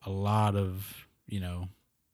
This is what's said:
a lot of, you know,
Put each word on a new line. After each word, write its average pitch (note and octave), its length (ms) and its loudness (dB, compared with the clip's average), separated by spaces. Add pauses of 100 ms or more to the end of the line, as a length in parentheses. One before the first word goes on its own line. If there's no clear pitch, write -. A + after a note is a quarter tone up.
a - 40 -8
lot G2+ 480 4
of, F#2+ 500 -4 (200)
you G2 120 -6
know, F2+ 300 -6 (440)